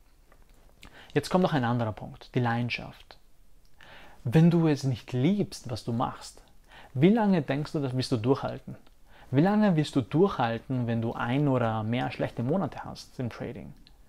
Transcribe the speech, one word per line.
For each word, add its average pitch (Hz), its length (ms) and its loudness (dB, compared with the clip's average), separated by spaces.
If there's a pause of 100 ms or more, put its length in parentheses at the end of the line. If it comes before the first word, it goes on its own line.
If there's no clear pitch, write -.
(1120)
Jetzt 143 160 -2
kommt 185 140 2
noch - 100 2
ein 135 100 2
anderer 117 300 0
Punkt, - 420 -12
die 127 40 0
Leidenschaft. 120 800 -4 (1080)
Wenn 160 260 6
du 165 160 4
es 147 160 2
nicht 131 300 -4
liebst, 160 560 0
was 120 160 -8
du 120 80 -2
machst, - 480 -6 (520)
wie 143 160 6
lange 208 320 4
denkst 139 300 -4
du, 165 80 -2
das 131 160 -4
wirst 127 160 -2
du 131 60 0
durchhalten? 123 580 -2 (560)
Wie 131 100 4
lange 202 360 4
wirst 151 180 0
du 139 60 2
durchhalten, 123 840 0
wenn 117 140 0
du 117 120 -2
ein 135 340 0
oder 117 360 0
mehr 127 280 -2
schlechte - 320 -6
Monate 147 400 -4
hast - 360 -16
im 123 100 -4
Trading? 107 440 -12 (360)